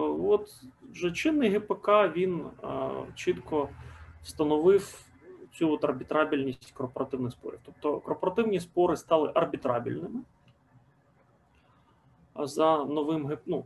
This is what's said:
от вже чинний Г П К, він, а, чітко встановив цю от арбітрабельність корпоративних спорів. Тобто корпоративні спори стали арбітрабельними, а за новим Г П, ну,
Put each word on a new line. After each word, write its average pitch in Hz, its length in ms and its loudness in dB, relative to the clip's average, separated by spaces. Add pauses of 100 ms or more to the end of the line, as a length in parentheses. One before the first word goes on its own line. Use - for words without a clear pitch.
от 196 420 0 (420)
вже 175 200 -4
чинний 294 380 2
Г 208 100 2
П - 140 -2
К, 208 340 4
він, 170 380 -2 (160)
а, 135 280 -4 (240)
чітко 156 540 -4 (540)
встановив 160 840 2 (460)
цю 160 200 0
от 147 120 0
арбітрабельність 143 880 0
корпоративних 127 600 -4
спорів. - 300 -12
Тобто - 380 -6
корпоративні 185 600 -2
спори 175 360 2
стали 156 380 2
арбітрабельними, 151 880 -2 (2250)
а 156 120 -4
за 156 380 2
новим 151 420 -2
Г 147 100 -4
П, 151 100 -12
ну, 151 200 -2